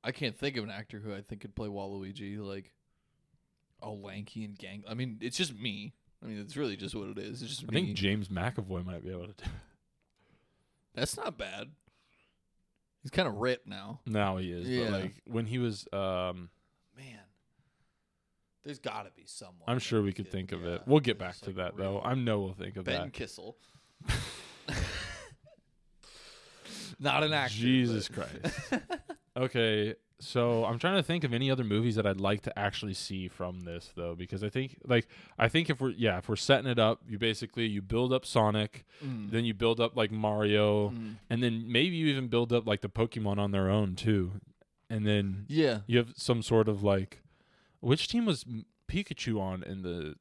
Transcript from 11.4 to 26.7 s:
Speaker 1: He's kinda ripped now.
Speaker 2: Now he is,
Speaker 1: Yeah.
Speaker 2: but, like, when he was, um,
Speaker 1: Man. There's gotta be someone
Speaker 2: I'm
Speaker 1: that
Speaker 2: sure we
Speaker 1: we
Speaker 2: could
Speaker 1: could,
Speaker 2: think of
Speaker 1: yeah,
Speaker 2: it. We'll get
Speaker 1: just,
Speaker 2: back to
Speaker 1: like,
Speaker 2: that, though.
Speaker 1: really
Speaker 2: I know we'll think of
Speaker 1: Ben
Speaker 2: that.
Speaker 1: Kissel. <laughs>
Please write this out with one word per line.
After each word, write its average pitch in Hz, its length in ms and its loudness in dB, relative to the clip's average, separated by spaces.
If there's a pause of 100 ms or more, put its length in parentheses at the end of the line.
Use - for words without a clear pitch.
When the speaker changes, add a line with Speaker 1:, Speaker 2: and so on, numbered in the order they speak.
Speaker 1:
He's 135 60 -10
kinda 180 180 2
ripped 120 380 0
now. 101 360 -12
Speaker 2:
Now 104 340 0
he 92 120 -4
is, 87 180 -6
Speaker 1:
Yeah. 123 220 0
Speaker 2:
but, 98 100 -2
like, 95 260 -8
when 113 200 -4
he 120 120 -4
was, 113 340 -2
um, 90 580 -2 (460)
Speaker 1:
Man. 127 240 -18 (1400)
There's 143 160 -12
gotta 104 320 -8
be - 140 -20
someone - 420 -18
Speaker 2:
I'm 120 80 2
Speaker 1:
that 127 40 0
Speaker 2:
sure 113 200 2
we 101 60 4
Speaker 1:
we 98 60 2
Speaker 2:
could 98 120 -6
Speaker 1:
could, 92 80 -10
Speaker 2:
think 92 180 -6
of 87 140 -6
Speaker 1:
yeah, 85 100 -2
Speaker 2:
it. - 120 -6
We'll 143 120 8
get 120 220 2
Speaker 1:
just, - 0 -
Speaker 2:
back 90 220 -6
to - 80 -12
Speaker 1:
like, 92 60 -8
Speaker 2:
that, 90 200 -4
though. 98 240 -2
Speaker 1:
really - 60 -12
Speaker 2:
I 123 80 2
know 117 260 2
we'll 95 140 -2
think 95 220 -8
of 92 80 -6
Speaker 1:
Ben 123 200 -2
Speaker 2:
that. 135 80 -10
Speaker 1:
Kissel. 107 440 -12 (520)
<laughs> - 80 2 (2750)